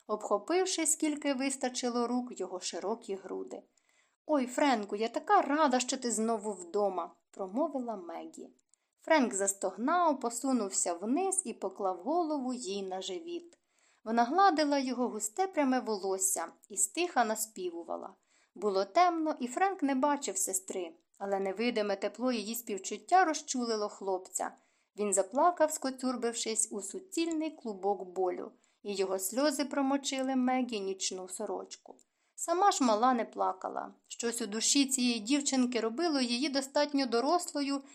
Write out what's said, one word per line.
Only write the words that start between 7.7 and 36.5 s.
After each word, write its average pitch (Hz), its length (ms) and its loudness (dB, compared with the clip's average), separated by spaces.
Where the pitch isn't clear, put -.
Мегі. 165 540 -12
Френк 277 320 4
застогнав, 262 880 2
посунувся 233 720 0
вниз 285 520 0
і 233 80 -6
поклав 190 440 -2
голову 285 560 -2
їй 202 300 -6
на 190 180 -6
живіт. 175 560 -8
Вона 233 200 2
гладила 302 560 4
його 254 280 0
густе 214 400 -2
пряме 269 320 2
волосся 190 680 -2
і 196 80 -12
стиха 320 480 0
наспівувала. 175 880 -6
Було 202 300 0
темно, 330 540 4
і 247 80 -4
Френк 370 360 0
не 277 120 2
бачив 285 420 0
сестри, 185 560 -4
але 196 220 -2
невидиме 202 560 0
тепло 208 360 -2
її 220 240 -2
співчуття 214 720 2
розчулило 233 640 -2
хлопця. 185 600 -4
Він 202 160 -2
заплакав, 311 580 4
скоцюрбившись 240 1000 -2
у 208 100 -6
суцільний 311 680 -4
клубок 196 520 -2
болю, 180 480 -2
і 202 120 -6
його 190 240 0
сльози 277 460 0
промочили 269 720 0
Мегі 254 440 0
нічну 190 500 -4
сорочку. 190 680 -8
Сама 359 360 4
ж - 120 2
мала 240 300 4
не 226 120 0
плакала. - 680 -4
Щось 233 340 -4
у - 60 -4
душі 226 380 4
цієї 247 340 2
дівчинки 247 600 0
робило 269 420 0
її 240 280 0
достатньо 277 560 0